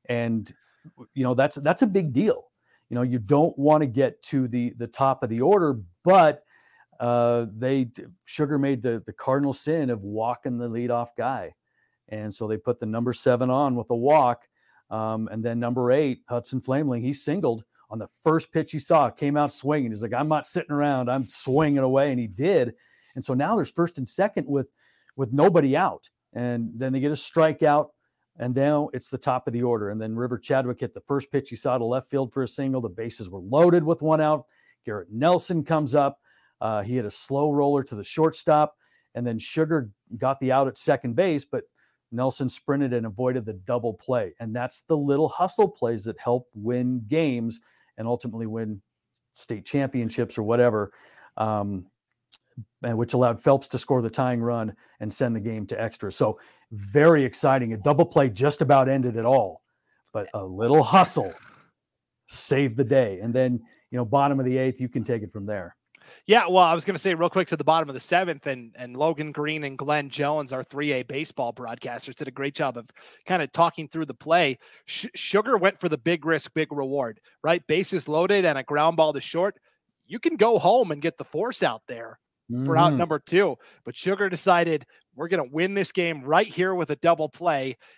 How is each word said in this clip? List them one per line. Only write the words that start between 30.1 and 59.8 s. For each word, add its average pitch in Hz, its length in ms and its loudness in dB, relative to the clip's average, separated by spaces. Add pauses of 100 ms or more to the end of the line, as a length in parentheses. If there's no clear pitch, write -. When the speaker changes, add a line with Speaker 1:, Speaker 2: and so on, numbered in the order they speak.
Speaker 1:
River 120 240 -4
Chadwick 127 420 -2
hit 127 120 -8
the - 80 -18
first 139 320 -6
pitch 135 160 -2
he 117 80 -12
saw 127 220 -2
to 120 60 -4
left 127 260 -4
field 135 220 -2
for 139 100 -2
a 120 60 -4
single. 135 320 -4
The 117 80 -4
bases 110 420 -10
were 95 100 -12
loaded 160 420 4
with 165 200 0
one 156 180 2
out. 151 240 0 (400)
Garrett 104 260 -10
Nelson 165 540 0
comes 151 300 0
up. 139 240 2 (420)
Uh, 107 220 -2
he 117 140 -4
hit 117 100 -2
a 104 40 -8
slow 143 400 -2
roller 143 320 2
to 127 120 -14
the 104 100 -10
shortstop, 156 720 2 (380)
and 120 120 -4
then 113 120 -4
Sugar 156 500 -2 (300)
got 135 220 0
the 131 120 2
out 135 160 4
at - 80 -6
second 131 400 -2
base, 165 260 2
but - 220 -6 (480)
Nelson 127 380 -2
sprinted 139 420 -2
and 117 140 -2
avoided 123 400 -4
the 107 80 -8
double 110 400 -4
play. 110 460 -4
And 113 140 -8
that's 123 280 -8
the 160 140 0
little 143 340 2
hustle 185 380 2
plays 117 360 -4
that 110 140 -8
help 123 360 -2
win 123 540 -2
games 123 520 -2 (360)
and 110 100 -8
ultimately 117 380 -4
win 110 380 -8 (500)
state - 320 -10
championships 123 720 -2
or 117 60 -2
whatever, 110 500 2 (460)
um, 101 480 -2 (960)
and 117 160 -2
which 120 160 0
allowed 123 280 2
Phelps 135 260 4
to 127 100 -4
score 127 240 0
the 113 80 -4
tying 127 320 -2
run 117 340 -4 (240)
and 107 100 -6
send 120 240 -2
the 107 60 -4
game 107 280 -6
to 104 120 -6
extra. 107 320 -6
So 110 280 0 (320)
very 143 520 6
exciting. 127 480 2
A 110 60 -6
double 147 260 4
play 143 240 4
just 123 320 0
about 135 260 6
ended 127 300 0
it 113 80 -2
all, 117 380 2 (500)